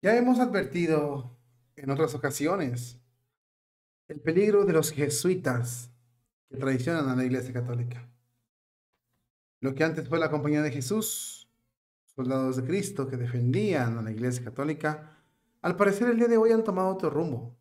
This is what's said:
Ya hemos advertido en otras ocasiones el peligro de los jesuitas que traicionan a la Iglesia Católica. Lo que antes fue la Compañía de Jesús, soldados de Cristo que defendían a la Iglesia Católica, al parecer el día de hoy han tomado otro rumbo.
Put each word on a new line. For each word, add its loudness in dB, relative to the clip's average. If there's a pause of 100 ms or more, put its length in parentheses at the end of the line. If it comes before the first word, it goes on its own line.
Ya 4
hemos 4
advertido 0 (400)
en -6
otras 0
ocasiones -2 (1080)
el -12
peligro 4
de 4
los 2
jesuitas 0 (580)
que 0
traicionan 0
a 0
la 2
Iglesia -2
Católica. -6 (1500)
Lo -4
que 0
antes -4
fue 0
la 0
Compañía 0
de 0
Jesús, -6 (680)
soldados -2
de -4
Cristo -4
que -6
defendían 0
a -6
la -6
Iglesia -4
Católica, -6 (420)
al -2
parecer 2
el 4
día 4
de 6
hoy 6
han 4
tomado 0
otro -2
rumbo. -4